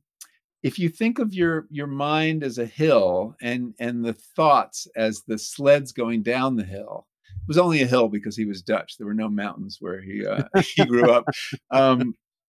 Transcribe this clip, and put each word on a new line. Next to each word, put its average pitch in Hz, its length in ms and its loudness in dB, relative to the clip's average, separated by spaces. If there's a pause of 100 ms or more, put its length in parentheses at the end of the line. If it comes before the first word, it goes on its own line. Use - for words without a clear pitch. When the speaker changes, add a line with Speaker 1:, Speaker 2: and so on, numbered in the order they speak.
(640)
Speaker 1:
if 135 160 -4
you 170 100 0
think 233 300 -2
of 214 140 -2
your, 170 360 0
your 143 180 -8
mind 151 560 0
as 123 140 -4
a 120 80 -2
hill 110 760 2
and, 123 380 -6
and 120 240 -4
the 113 100 -2
thoughts - 720 0 (120)
as 110 300 -2
the 110 100 -4
sleds 139 560 2
going 117 300 -2
down 127 340 0
the 101 80 -2
hill, 98 420 -12 (220)
it - 180 -12
was 160 120 2
only 165 240 4
a 123 40 2
hill 123 220 4
because 104 260 -6
he 110 80 -4
was 98 200 -6
Dutch. - 340 -4
There 104 100 -12
were 104 60 -4
no 110 160 -2
mountains 101 500 -6
where 92 220 -10
he, 101 240 -8
uh, 104 180 -2 (120)
<laughs> - 200 0
he - 80 4
grew 120 280 4
up. 120 140 4 (240)
Speaker 2:
<laughs> - 220 -14
Speaker 1:
Um, 127 440 4 (340)